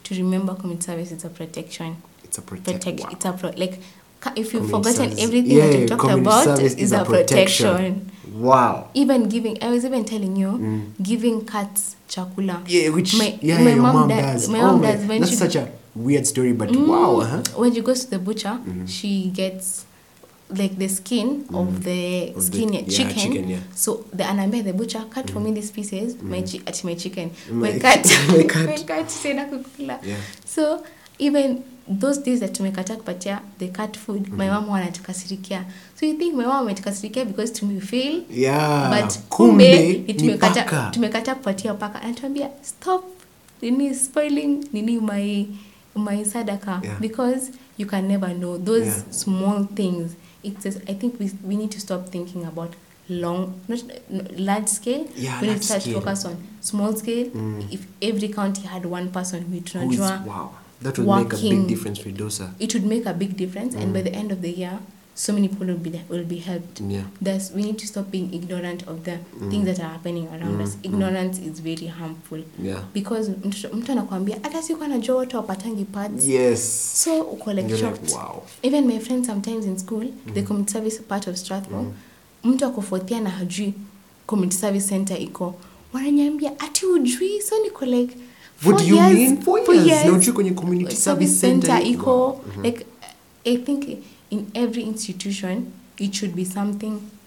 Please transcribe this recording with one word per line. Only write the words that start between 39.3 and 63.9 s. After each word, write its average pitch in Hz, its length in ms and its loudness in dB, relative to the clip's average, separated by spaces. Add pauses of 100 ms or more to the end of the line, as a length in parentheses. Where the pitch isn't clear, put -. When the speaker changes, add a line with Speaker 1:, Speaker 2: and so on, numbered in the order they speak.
Speaker 1:
kumbe, 170 200 6 (100)
Speaker 2:
ni 214 60 -4
Speaker 1:
tumekata-, 180 500 4
Speaker 2:
paka. 131 300 0
Speaker 1:
tumekataa 226 420 0
kupatia 202 380 -4
paka. 208 280 -8
Anatuambia, 277 480 -6 (120)
"Stop, 370 420 -4 (580)
nini, 262 340 0
spoiling, 285 800 0
nini, 226 260 0
my, 202 460 -2 (500)
my 208 300 -2
sadaka." 202 580 -4
Speaker 2:
Yeah. 202 160 -6
Speaker 1:
Because 247 520 -2 (260)
you 208 100 -6
can 196 200 -2
never 190 260 0
know 175 240 -6
those 220 280 2
Speaker 2:
Yeah. 202 260 -2
Speaker 1:
small 202 540 0 (100)
things. 175 360 -2 (320)
It's 202 200 -10
just, 196 140 -6 (100)
I 196 60 -6
think 240 260 -4
we, 196 120 -4 (160)
we 202 80 -2
need 214 160 -4
to - 80 -12
stop 180 320 -6
thinking 175 340 -8
about 165 280 -10 (360)
long, 180 440 -4 (140)
not, 240 160 -6 (260)
no, 190 140 -6 (140)
large 196 300 -2
scale. 285 380 -4 (120)
Speaker 2:
Yeah, 127 240 -6
Speaker 1:
We 208 60 0
need - 0 -
Speaker 2:
large 208 120 0
Speaker 1:
to 208 60 -4
start 202 180 0
to 120 60 -6
Speaker 2:
scale. 190 120 -2
Speaker 1:
focus 196 240 -4
on 175 100 -8 (260)
small 208 340 0
scale. 233 400 -2
Speaker 2:
Mm. 107 280 -4 (100)
Speaker 1:
If 196 80 -8 (200)
every 208 280 0
county 196 320 -2
had 185 240 -10
one 180 240 -4
person, 180 420 -6
we 180 80 -4
Speaker 2:
Who 170 60 -10
is, - 60 -12
Speaker 1:
tunajua 98 560 -2
Speaker 2:
wow. 98 220 -10 (320)
That 135 160 -4
would - 120 2
make 196 240 4
a - 20 -4
big 104 80 -4
Speaker 1:
working. 98 240 2
Speaker 2:
difference 104 340 -4
for 107 100 -12
Dosa. 98 480 -8
Speaker 1:
It 214 140 -4
would 202 140 0
make 233 180 -2
a 190 80 -4
big 185 220 -4
difference, 196 400 -8
and 190 180 -4